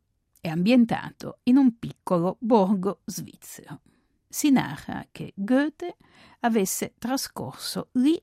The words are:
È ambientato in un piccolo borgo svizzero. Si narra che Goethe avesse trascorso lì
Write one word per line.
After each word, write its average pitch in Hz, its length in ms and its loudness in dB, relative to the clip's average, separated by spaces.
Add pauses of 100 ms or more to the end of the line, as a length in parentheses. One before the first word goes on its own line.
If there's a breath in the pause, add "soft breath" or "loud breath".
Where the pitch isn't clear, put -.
(400)
È - 80 -8
ambientato 220 960 0
in 247 140 6
un 262 200 4
piccolo 175 640 -4
borgo 202 640 2
svizzero. - 800 -16 (440)
Si - 240 0
narra - 600 -2
che - 240 -14
Goethe 277 600 -2 (440 soft breath)
avesse 226 580 -2
trascorso - 920 -8
lì 277 300 2